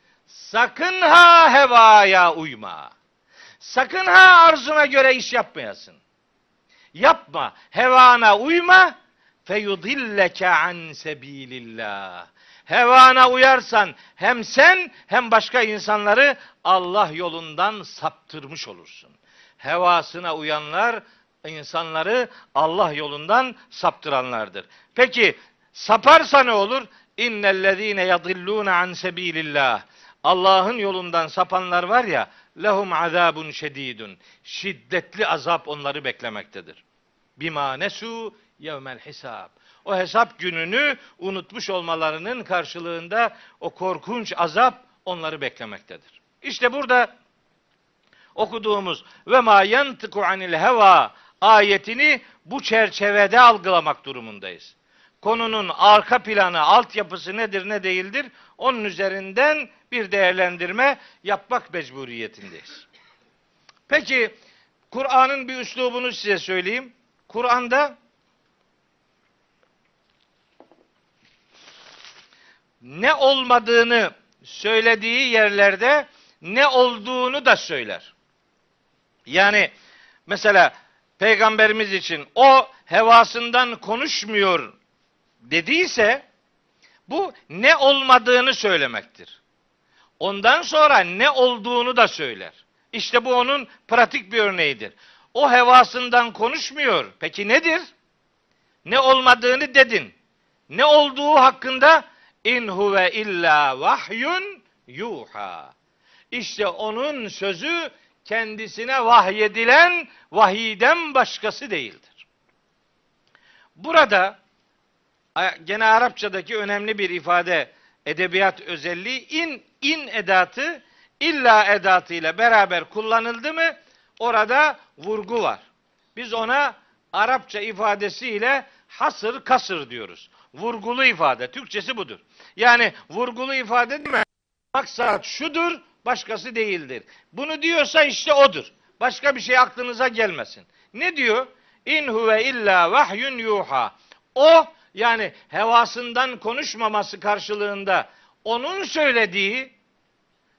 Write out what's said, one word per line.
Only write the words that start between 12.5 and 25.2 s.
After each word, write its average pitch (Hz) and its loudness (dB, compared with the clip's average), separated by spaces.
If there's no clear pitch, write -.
Hevana 254 6
uyarsan 247 2
hem 226 -2
sen 339 4
hem 233 -2
başka 226 0
insanları 214 0
Allah 185 0
yolundan 170 -6
saptırmış 151 -14
olursun. 87 -20
Hevasına 170 -2
uyanlar 156 -6
insanları 165 -6
Allah 160 0
yolundan 151 -4
saptıranlardır. 123 -6
Peki 240 2